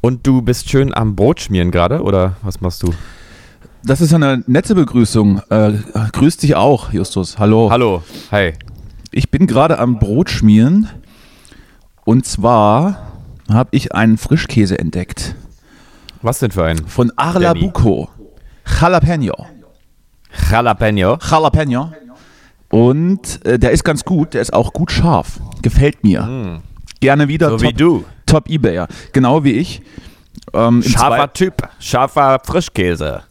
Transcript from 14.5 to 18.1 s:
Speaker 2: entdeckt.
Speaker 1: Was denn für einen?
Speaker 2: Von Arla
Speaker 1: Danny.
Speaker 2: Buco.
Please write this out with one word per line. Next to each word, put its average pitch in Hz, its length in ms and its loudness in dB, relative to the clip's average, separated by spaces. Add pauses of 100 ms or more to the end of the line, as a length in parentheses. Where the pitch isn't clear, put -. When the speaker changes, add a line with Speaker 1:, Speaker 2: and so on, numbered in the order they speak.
Speaker 2:
entdeckt. - 580 -8 (840)
Speaker 1:
Was 117 180 -2
denn 117 120 -2
für 90 140 -2
einen? 80 200 -2
Speaker 2:
Von 120 300 -2
Arla 170 380 0
Speaker 1:
Danny. 170 140 -2
Speaker 2:
Buco. 117 420 0 (720)